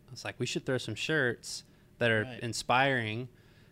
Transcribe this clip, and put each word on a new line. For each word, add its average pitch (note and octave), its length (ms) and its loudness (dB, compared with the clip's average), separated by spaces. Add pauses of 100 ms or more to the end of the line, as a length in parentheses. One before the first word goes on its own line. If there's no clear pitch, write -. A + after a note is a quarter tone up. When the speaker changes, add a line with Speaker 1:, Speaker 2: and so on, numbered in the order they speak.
Speaker 1:
I - 20 -20
was B2+ 140 -14
like, G2+ 140 -8
"We B2 80 -2
should - 200 -4
throw B2+ 120 0
some A2 160 -4
shirts - 720 -2 (340)
that A#2+ 120 4
are A2 140 4
Speaker 2:
Right. A#2+ 160 -10
Speaker 1:
inspiring, B2 880 2 (440)